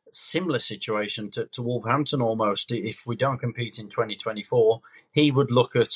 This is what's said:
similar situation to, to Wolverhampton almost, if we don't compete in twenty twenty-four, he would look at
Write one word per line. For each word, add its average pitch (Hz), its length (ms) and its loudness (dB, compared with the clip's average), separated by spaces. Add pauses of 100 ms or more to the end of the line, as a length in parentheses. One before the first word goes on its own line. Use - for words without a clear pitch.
(120)
similar 160 460 -2
situation 104 720 -4
to, - 160 -4
to - 160 -8
Wolverhampton 123 600 0
almost, 110 480 0
if 110 360 -6
we 117 100 -4
don't 131 220 0
compete 117 400 -6
in 107 100 -14
twenty 107 260 -4
twenty-four, 110 680 2 (300)
he 147 200 6
would 135 200 2
look 120 240 4
at 117 220 2